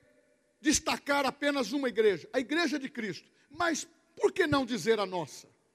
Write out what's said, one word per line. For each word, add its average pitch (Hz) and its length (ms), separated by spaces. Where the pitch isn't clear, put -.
destacar 285 680
apenas 262 460
uma 277 160
igreja, 208 460
a 254 60
igreja 294 380
de 269 120
Cristo. 220 420
Mas 330 380
por 415 160
que 349 140
não 277 200
dizer 220 340
a 202 60
nossa, 180 420